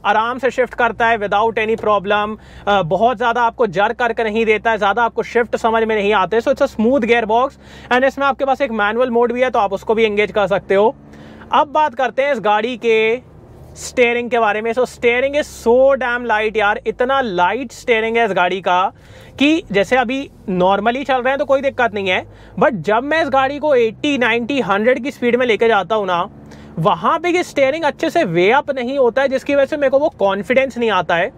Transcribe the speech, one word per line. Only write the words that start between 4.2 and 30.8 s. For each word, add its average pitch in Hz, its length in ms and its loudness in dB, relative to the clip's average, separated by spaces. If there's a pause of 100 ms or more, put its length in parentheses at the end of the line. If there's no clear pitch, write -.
नहीं 220 220 0
देता 214 240 0
है, 226 80 0
ज़्यादा 202 260 0
आपको 226 180 -4
शिफ्ट 226 340 -2
समझ 226 280 0
में 220 120 0
नहीं 202 160 0
आते। 202 280 2
So, 269 140 0
it's 277 120 0
a - 100 -8
smooth 240 280 2
gearbox। 233 480 0 (400)
And 254 120 2
इसमें 277 220 0
आपके 277 180 0
पास 262 160 -2
एक 277 100 -2
मैनुअल 226 400 -2
मोड 233 220 0
भी 247 100 -2
है, 262 80 0
तो 254 80 -2
आप 196 140 0
उसको 196 220 -4
भी 220 100 2
एंगेज 208 280 0
कर 202 140 0
सकते 190 280 -2
हो। 208 220 2 (560)
अब 294 160 2
बात 294 260 0
करते 247 280 -2
हैं 285 100 0
इस 233 80 -2
गाड़ी 214 360 0
के 220 440 0 (580)
स्टीयरिंग 240 520 0
के 240 80 2
बारे 214 240 0
में। 226 100 -4
So, 254 120 0
steering 247 520 0
is - 320 -4
so 262 280 6
damn 240 300 -4
light 214 300 0
यार, 208 300 0
इतना 254 340 0
लाइट 214 520 -2
स्टीयरिंग 226 440 -2
है 233 80 4
इस 202 80 -2
गाड़ी 180 280 0
का 185 320 0 (460)
कि 311 240 2 (100)
जैसे 196 240 2
अभी 262 340 -2 (200)
normally 196 560 2
चल 269 80 0
रहे 254 140 0
हैं 269 100 0
तो 285 60 -2
कोई 277 160 2
दिक्कत 254 340 -2
नहीं 196 140 -2
है, 185 180 -2 (340)
but 285 100 4
जब 208 320 0
मैं 302 200 -2
इस 311 60 -2
गाड़ी 269 300 0
को 294 160 0
एटी, 247 440 0
नाइंटी, 240 420 0
हंड्रेड 214 420 0
की 277 80 -6
स्पीड 240 260 0
में 254 100 0
लेके 226 220 2
जाता 208 260 0
हूँ 208 120 -2
ना, 180 240 -2 (480)
वहाँ 196 400 0
पे 339 120 -2
ये 349 120 0
स्टीयरिंग 294 420 -2
अच्छे 302 260 -2
से 339 140 0
वे 180 260 2
अप 294 200 2
नहीं 269 280 -4
होता 247 240 2
है, 277 60 0
जिसकी 262 260 -2
वजह 277 100 4
से 294 120 -4
मेरे 285 140 0
को 269 80 0
वो 294 100 0
कॉन्फिडेंस 240 720 0
नहीं 233 120 0